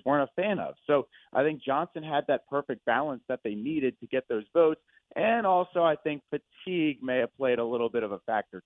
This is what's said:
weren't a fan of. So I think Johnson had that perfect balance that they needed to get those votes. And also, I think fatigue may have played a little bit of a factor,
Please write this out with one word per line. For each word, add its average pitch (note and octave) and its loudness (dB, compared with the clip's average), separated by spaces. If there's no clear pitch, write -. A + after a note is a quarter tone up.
weren't C#3 2
a - -6
fan G3 0
of. D2 -8
So C#3+ 2
I C3 2
think D3+ 0
Johnson D#3 -4
had D3 -2
that - 0
perfect C#3 -6
balance C3 0
that B2+ -6
they G#2 -4
needed C3 -2
to A#2 -18
get C3 -4
those G#2+ -2
votes. D#3+ 6
And A3+ 0
also, F3+ 2
I D#3+ 4
think D3 -4
fatigue D#3 -4
may B2+ 0
have A#2+ -2
played B2 0
a A#2 0
little A#2 0
bit A2+ -2
of G2+ -4
a F#2+ -8
factor, G#2 -6